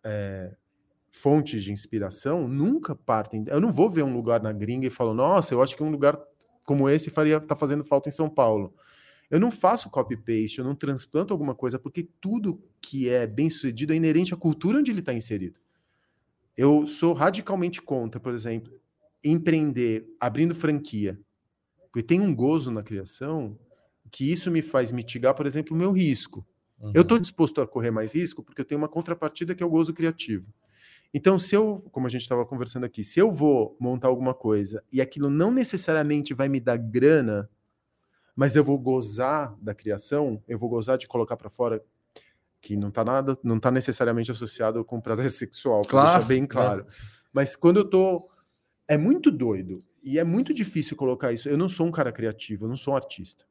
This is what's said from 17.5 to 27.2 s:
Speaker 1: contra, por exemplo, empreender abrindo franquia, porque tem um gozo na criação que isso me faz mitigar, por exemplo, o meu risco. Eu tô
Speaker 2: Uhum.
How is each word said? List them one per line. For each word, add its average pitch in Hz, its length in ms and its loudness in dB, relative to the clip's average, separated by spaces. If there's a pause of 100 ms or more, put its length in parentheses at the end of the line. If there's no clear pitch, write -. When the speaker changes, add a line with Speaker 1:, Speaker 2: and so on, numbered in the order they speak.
Speaker 1:
contra, 120 380 -6
por 127 140 -6
exemplo, 113 380 -8 (520)
empreender 147 840 0 (120)
abrindo 147 360 0
franquia, 127 640 -4 (720)
porque 120 120 -4
tem 170 180 2
um 190 140 2
gozo 131 360 0
na 110 120 -6
criação 110 720 -8 (540)
que 139 200 -4
isso 170 200 -2
me 160 100 2
faz 127 300 0
mitigar, 123 440 0
por 143 100 -4
exemplo, 151 300 -4
o 165 40 0
meu 190 120 2
risco. 151 540 0 (480)
Eu 165 100 8
tô 226 120 6
Speaker 2:
Uhum. 226 60 4